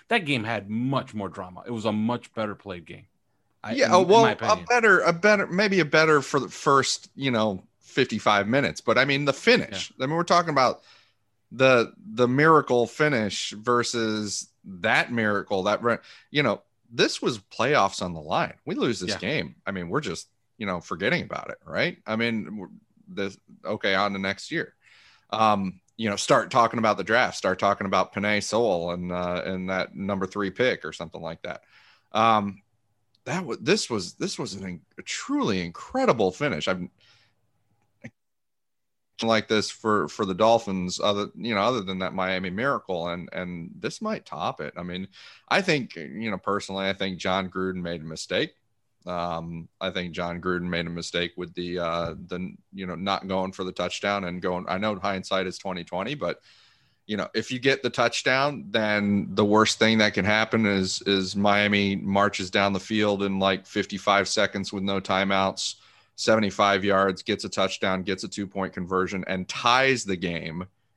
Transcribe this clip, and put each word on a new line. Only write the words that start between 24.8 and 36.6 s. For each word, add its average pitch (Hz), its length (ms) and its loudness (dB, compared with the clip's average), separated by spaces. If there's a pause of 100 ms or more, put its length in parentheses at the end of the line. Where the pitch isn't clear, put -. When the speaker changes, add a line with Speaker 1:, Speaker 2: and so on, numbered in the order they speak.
Speaker 2:
Um, 104 480 2 (160)
you 113 140 -2
know, 101 60 0
start 110 360 2
talking 120 280 4
about 107 180 4
the 98 60 -6
draft, 107 320 2
start 92 240 0
talking 101 280 2
about 95 260 0
Penei 104 300 0
Sewell 92 480 0
and, 87 200 -6
uh, 90 340 -4
and 92 240 -6
that 95 260 -4
number 98 300 -4
three 101 240 -4
pick 117 360 -2
or 78 80 -10
something 85 280 -12
like 82 200 -10
that. - 200 -12 (500)
Um, 107 500 2 (640)
that 175 180 -4
wa-, 120 160 -6
this 170 300 0
was, 98 240 -4
this - 240 -6
was 123 160 -8
an 98 140 -10
in-, 87 140 -10 (160)
a - 40 -16
truly 202 600 -2
incredible 113 680 0
finish. 120 360 -2